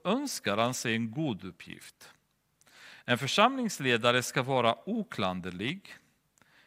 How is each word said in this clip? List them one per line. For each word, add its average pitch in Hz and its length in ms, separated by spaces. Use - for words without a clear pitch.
önskar 202 540
han 120 160
sig 117 220
en 113 160
god 127 320
uppgift." - 720
En 123 80
församlingsledare 135 1040
ska - 200
vara 123 460
oklanderlig, 101 1040